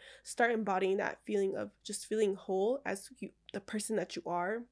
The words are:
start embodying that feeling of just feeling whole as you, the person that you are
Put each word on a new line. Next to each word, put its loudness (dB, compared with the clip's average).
start 2
embodying 2
that -2
feeling 2
of -4
just -8
feeling 2
whole 0
as -4
you, -8
the -6
person -4
that 0
you -4
are -2